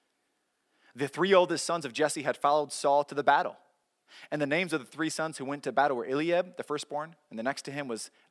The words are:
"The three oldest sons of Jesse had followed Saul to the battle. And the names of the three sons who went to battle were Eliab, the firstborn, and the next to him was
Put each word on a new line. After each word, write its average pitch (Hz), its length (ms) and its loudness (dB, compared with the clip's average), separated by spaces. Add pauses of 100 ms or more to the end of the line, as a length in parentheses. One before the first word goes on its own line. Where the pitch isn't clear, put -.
(920)
"The 135 140 -2
three 185 260 2
oldest 175 320 4
sons 170 200 -2
of 120 80 -8
Jesse 147 280 0
had 131 160 -2
followed 147 340 2
Saul 143 340 2
to 143 100 -14
the 143 80 0
battle. 139 360 4 (720)
And 151 100 -4
the 147 60 0
names 160 280 0
of 151 60 0
the 123 60 -12
three 156 240 -4
sons 160 300 -4
who 135 60 -8
went 139 180 -6
to 139 80 -4
battle 135 260 2
were 110 80 -4
Eliab, 170 500 0
the - 80 -6
firstborn, 147 520 -8 (160)
and 110 80 -10
the 113 40 -6
next 135 200 -4
to 139 80 -12
him 143 160 -6
was 113 240 -8 (200)